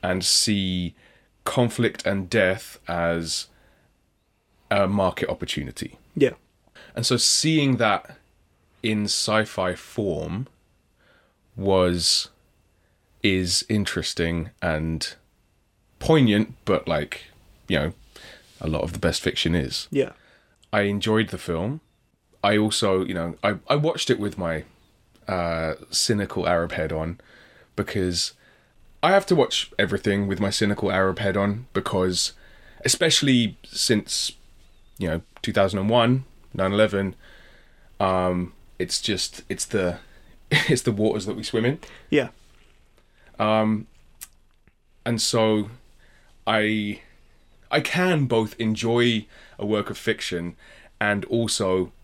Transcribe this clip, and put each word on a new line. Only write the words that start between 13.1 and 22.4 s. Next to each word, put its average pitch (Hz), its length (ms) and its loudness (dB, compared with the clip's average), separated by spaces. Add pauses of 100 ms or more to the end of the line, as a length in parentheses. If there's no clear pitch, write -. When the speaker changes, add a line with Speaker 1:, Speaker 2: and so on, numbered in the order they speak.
Speaker 1:
is 92 460 0
interesting 85 800 -2 (120)
and 80 540 -4 (840)
poignant, 113 540 4 (120)
but, - 220 0
like, 73 380 -4 (420)
you 85 120 0
know, 80 140 -2 (680)
a - 80 -6
lot 78 160 0
of 87 100 -6
the 85 60 -8
best 82 220 0
fiction - 340 0
is. 73 360 -2
Speaker 2:
Yeah. 135 200 0 (640)
Speaker 1:
I 104 80 2
enjoyed 101 480 0
the 95 80 -8
film. 92 440 -4 (640)